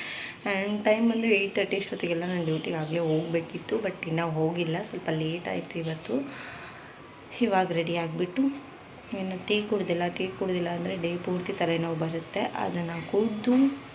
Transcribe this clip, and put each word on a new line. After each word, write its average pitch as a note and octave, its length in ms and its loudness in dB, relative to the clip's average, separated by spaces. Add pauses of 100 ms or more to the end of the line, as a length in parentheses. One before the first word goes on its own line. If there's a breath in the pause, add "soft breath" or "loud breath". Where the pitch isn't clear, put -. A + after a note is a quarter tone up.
(460 loud breath)
And G3+ 400 0
ಟೈಮ್ A3+ 260 6
ಬಂದು A3+ 160 2
ಏಯ್ಟ್ G3 280 4
ತರ್ಟಿ F#3+ 220 2
ಅಷ್ಟೊತ್ತಿಗೆಲ್ಲ F3 500 0
ನಾನು F3 180 0
ಡ್ಯೂಟಿಗೆ D#3+ 300 0
ಆಗಲೇ D#3+ 240 0
ಹೋಗ್ಬೇಕಿತ್ತು, E3 800 0
but G3+ 140 -2 (140)
ಇನ್ನೂ E3 220 0
ಹೋಗಿಲ್ಲ, D#3+ 480 2 (120)
ಸ್ವಲ್ಪ F3+ 200 -4
ಲೇಟ್ D#3+ 380 -2
ಆಯ್ತು F3 320 -4
ಇವತ್ತು. F#3 520 -4 (1080 loud breath)
ಇವಾಗ F#3+ 300 4
ರೆಡಿ E3+ 240 2
ಆಗಿಬಿಟ್ಟು, E3+ 460 0 (760)
ಇನ್ನು F#3 300 -4
ಟೀ G#3 140 4
ಕುಡ್ದಿಲ್ಲ, F3+ 400 0 (160)
ಟೀ F#3 100 -2 (120)
ಕುಡ್ದಿಲ್ಲ F3+ 300 0
ಅಂದರೆ F3 260 -2
ಡೇ E3+ 300 -2
ಪೂರ್ತಿ F3+ 280 -2
ತಲೆನೋವು E3 420 2
ಬರುತ್ತೆ. E3 440 -2
ಅದನ್ನು E3+ 720 -2
ಕುಡ್ದು A#3+ 680 4 (180)